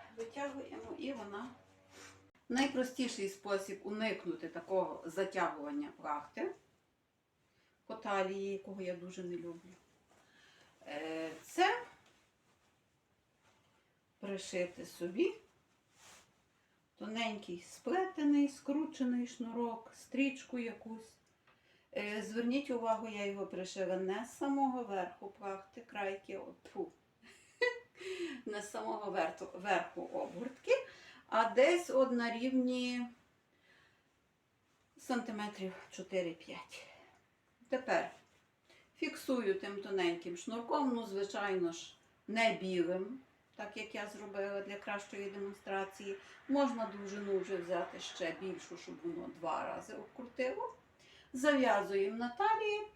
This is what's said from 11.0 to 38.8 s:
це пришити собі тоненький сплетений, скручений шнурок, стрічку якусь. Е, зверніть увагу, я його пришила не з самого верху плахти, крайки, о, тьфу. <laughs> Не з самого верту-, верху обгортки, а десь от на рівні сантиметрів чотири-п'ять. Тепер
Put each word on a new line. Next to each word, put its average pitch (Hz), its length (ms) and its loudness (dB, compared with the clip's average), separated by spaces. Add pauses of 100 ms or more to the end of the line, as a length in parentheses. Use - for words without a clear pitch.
це 427 440 4 (2250)
пришити 190 680 -4
собі 190 500 0 (1600)
тоненький 214 640 -4
сплетений, 302 880 4
скручений 254 800 0
шнурок, 226 680 -2
стрічку 262 640 0
якусь. 226 580 -8 (800)
Е, 208 240 -2
зверніть 240 500 2
увагу, 226 360 2
я 208 180 -4
його 196 220 -2
пришила 180 500 -2
не 190 280 -2
з - 120 -16
самого 269 460 2
верху 196 440 -4
плахти, 196 540 -10
крайки, 196 560 -6
о, 180 160 -10 (100)
тьфу. - 280 -6 (680)
<laughs> 359 840 -2
Не 208 160 -4
з - 100 -10
самого 214 400 -2
верту-, 180 420 0
верху 180 480 0
обгортки, 185 720 -2 (560)
а 226 220 6
десь 294 400 8
от 254 220 6
на 233 280 2
рівні 247 680 2 (1900)
сантиметрів 208 760 -4 (180)
чотири-п'ять. - 920 -4 (840)
Тепер 226 420 2 (840)